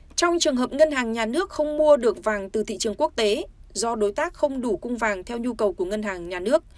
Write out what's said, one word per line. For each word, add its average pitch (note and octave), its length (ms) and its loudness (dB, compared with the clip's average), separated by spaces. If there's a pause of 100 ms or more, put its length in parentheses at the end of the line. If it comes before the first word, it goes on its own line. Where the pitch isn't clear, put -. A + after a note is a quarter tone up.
(160)
Trong F4 240 2
trường D4 160 2
hợp B3 180 -2
Ngân D4+ 180 4
hàng B3 200 -2
Nhà A3+ 140 -2
nước C#4 240 -2
không D4+ 280 -2
mua D4+ 200 8
được A#3 260 0
vàng G3+ 260 -2
từ A3 140 -2
thị G#3 140 -6
trường G#3 200 -2
quốc D#4 180 0
tế, A#3 280 2 (300)
do A#3 220 -2
đối G#3 160 0
tác D#4+ 220 -4
không C4+ 280 0
đủ A3+ 160 -2
cung A#3+ 200 -6
vàng G#3 260 -2
theo A#3+ 140 -8
nhu A#3+ 160 -4
cầu G#3+ 200 0
của F3 120 -4
Ngân G#3 180 -6
hàng F3+ 260 -6
Nhà F3+ 100 -8
nước, B3+ 240 2 (140)